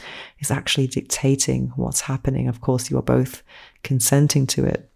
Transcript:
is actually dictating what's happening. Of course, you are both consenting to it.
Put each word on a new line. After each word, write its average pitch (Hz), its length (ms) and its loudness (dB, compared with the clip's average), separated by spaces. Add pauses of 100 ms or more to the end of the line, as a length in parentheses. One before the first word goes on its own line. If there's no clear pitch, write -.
(400)
is 143 100 -4
actually 143 380 -2
dictating 131 840 0
what's 123 280 -2
happening. 131 440 -2
Of 120 140 -4
course, 127 300 0
you 131 80 0
are 127 40 0
both 127 400 0 (400)
consenting 139 640 4
to - 180 0
it. - 300 -2